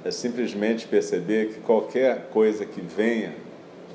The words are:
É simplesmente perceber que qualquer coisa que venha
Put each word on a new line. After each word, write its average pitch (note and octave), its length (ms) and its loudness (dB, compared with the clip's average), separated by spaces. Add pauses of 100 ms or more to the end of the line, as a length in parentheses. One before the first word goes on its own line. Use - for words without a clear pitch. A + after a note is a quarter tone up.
É F2+ 60 -2
simplesmente A2+ 760 -2
perceber G#2 600 2
que - 100 -12
qualquer A#2 720 2
coisa G#2+ 340 4
que - 160 -10
venha F#2+ 540 0 (600)